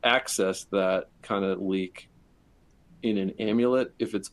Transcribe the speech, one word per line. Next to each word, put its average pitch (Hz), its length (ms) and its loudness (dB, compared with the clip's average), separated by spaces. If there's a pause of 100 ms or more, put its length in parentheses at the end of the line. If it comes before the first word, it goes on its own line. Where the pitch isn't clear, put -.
access 117 640 0
that 92 400 0 (180)
kind 101 200 0
of 95 180 -2
leak 95 480 -4 (920)
in 110 160 0
an 95 220 -2
Amulet 120 580 2
if 117 160 -4
it's 98 200 -4